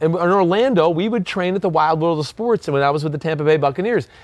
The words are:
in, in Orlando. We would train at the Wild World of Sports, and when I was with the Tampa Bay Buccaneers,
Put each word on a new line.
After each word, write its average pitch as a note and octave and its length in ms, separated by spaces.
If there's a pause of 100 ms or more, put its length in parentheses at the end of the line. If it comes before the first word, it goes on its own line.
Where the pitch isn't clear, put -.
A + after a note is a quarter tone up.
in, D#3+ 100
in E3+ 60
Orlando. F#3 720
We F3 200
would G#3+ 160
train F#3 300
at G3 80
the G3 60
Wild D#3 320
World E3 180
of D3 80
Sports, A3+ 400
and D#3 80
when C#3 80
I C#3+ 80
was D3 140
with D#3 80
the D3 60
Tampa D#3 260
Bay D#3 140
Buccaneers, E3 500 (160)